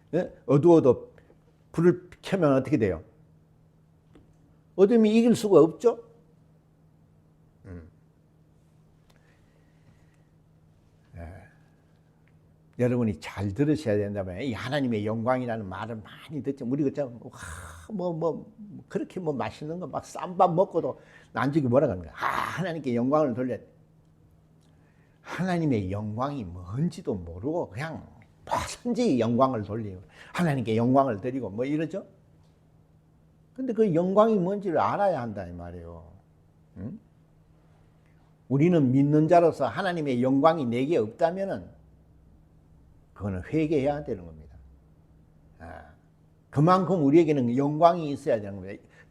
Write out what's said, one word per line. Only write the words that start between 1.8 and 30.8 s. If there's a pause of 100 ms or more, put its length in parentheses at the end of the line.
켜면
어떻게
돼요? (1700)
어둠이
이길
수가
없죠? (1700)
음. (3250)
예. (1300)
여러분이
잘
들으셔야
된다면
이
하나님의
영광이라는
말을
많이
듣죠.
우리
그저
와, (840)
뭐,
뭐, (360)
그렇게
뭐
맛있는
거
막
싼
밥
먹고도 (320)
난중에
뭐라
그럽니까?
"아,
하나님께
영광을
돌려." (1700)
하나님의
영광이
뭔지도
모르고
그냥 (380)
뭐든지
영광을
돌리고 (320)
하나님께
영광을